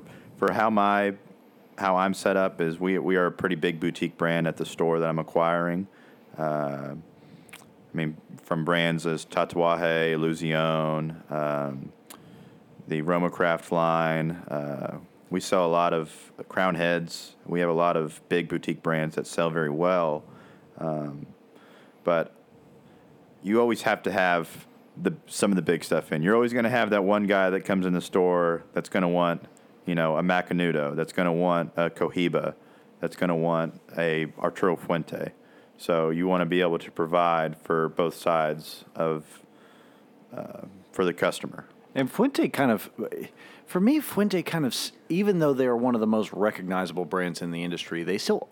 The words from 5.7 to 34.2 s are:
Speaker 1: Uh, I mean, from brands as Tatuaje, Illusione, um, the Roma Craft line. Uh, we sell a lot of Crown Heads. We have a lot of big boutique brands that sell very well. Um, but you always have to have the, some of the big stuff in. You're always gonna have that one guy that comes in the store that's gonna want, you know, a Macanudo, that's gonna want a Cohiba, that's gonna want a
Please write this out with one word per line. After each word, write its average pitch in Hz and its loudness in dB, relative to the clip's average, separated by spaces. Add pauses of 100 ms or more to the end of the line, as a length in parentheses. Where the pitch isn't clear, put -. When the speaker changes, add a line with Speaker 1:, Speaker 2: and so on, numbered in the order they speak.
Speaker 1:
Uh, 71 -4
I - -20
mean, 80 -4 (240)
from 82 -2
brands 85 2
as 80 -2
Tatuaje, 82 2
Illusione, 80 -2
um, 73 -4 (960)
the 78 -2
Roma 87 2
Craft 85 0
line. 82 2
Uh, 73 -8 (320)
we 90 -2
sell 90 2
a 85 2
lot 85 2
of - -6 (180)
Crown 92 2
Heads. 85 -2 (100)
We 85 -2
have 87 2
a 85 2
lot 85 2
of 78 -4
big 85 0
boutique 82 -4
brands 80 -2
that - -4
sell 85 -2
very 80 -2
well. 80 0 (560)
Um, 76 -6 (760)
but 85 0 (1080)
you 107 2
always 117 2
have 107 2
to 92 -2
have 90 2 (340)
the, 87 0 (120)
some - 0
of 98 4
the 90 2
big 82 0
stuff - -2
in. 78 0
You're 95 4
always 120 2
gonna 117 0
have 113 2
that 101 4
one 101 4
guy 95 4
that 92 0
comes 95 0
in 90 2
the 87 0
store 87 2 (100)
that's 85 -4
gonna 92 0
want, 87 0 (400)
you 87 -2
know, 80 2
a 82 2
Macanudo, 87 2
that's 80 -4
gonna 87 0
want 85 0
a 85 0
Cohiba, 80 -2 (440)
that's 82 -6
gonna 90 0
want 82 -2 (180)
a 80 0 (100)